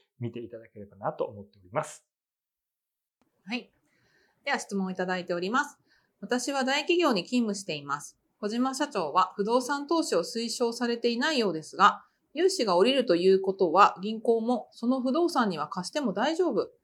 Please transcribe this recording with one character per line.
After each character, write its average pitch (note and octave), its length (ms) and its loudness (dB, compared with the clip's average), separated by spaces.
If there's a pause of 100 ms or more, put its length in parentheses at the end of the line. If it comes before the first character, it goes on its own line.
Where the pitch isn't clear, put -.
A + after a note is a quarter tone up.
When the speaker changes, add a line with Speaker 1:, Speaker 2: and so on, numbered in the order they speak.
(200)
Speaker 1:
見 A#2 120 -8
て A#2+ 80 -12
い A#2 80 -12
た A#2 100 -16
だ A2+ 100 -20
け - 100 -20
れ G2+ 80 -14
ば F#2+ 100 -20
な A#2 160 -6
と D#3 120 -6
思 G2+ 180 -10
っ - 20 -18
て - 140 -20
お F#2+ 40 -20
り F2+ 100 -20
ま D3+ 120 -2
す。 - 200 -16 (1400)
Speaker 2:
は G3+ 100 -8
い。 B3 160 -10 (760)
で - 80 -2
は B3 80 -2
質 - 160 -8
問 F#3+ 100 -2
を F#3 60 -4
い - 20 -10
た F3+ 120 -2
だ F#3 120 -2
い F3+ 80 -8
て F3+ 80 -4
お F3 60 -4
り F#3 100 -4
ま C4 140 0
す。 - 120 -14 (440)
私 B3+ 320 -4
は C#4 100 -2
大 C4+ 200 0
企 F4 200 2
業 D4 100 4
に F3+ 120 0
勤 B3 180 0
務 G#3 140 -2
し - 80 -12
て E3 100 -6
い C#3+ 80 -8
ま C#3+ 180 -6
す。 - 160 -18 (220)
小 G#3+ 100 -4
島 B3 260 -2
社 C#4+ 120 -2
長 F3+ 260 -4
は F3 220 2
不 G3+ 80 -2
動 A#3 180 2
産 C#4+ 280 -4
投 E4 160 2
資 D#4+ 100 -2
を F3 60 4
推 A3+ 280 -6
奨 A#3 240 -2
さ A#3+ 140 -4
れ A#3 120 -2
て A#3+ 100 0
い A#3 100 0
な D4+ 140 0
い D4 80 0
よ G#3 100 2
う - 20 -2
で D#3 120 -8
す - 120 -18
が、 F#3+ 280 4 (280)
融 E4+ 160 2
資 F4+ 160 0
が G3 100 2
下 F3+ 100 6
り B3+ 100 4
る C4 120 2
と F3 100 4
い F#3 160 6
う F#3+ 80 6
こ F#3+ 140 -2
と F3+ 180 2
は、 F#3+ 280 8
銀 A3 200 -6
行 A3+ 200 2
も A#3 300 -4
そ - 160 -10
の C4 140 0
不 B3+ 100 -2
動 E4 180 2
産 C4 200 2
に E3+ 100 -2
は D3+ 100 -4
貸 F3+ 200 -8
し - 20 -12
て D4+ 100 -4
も A#3+ 120 0
大 C4+ 240 0
丈 F4 140 2
夫 F#3 160 0 (180)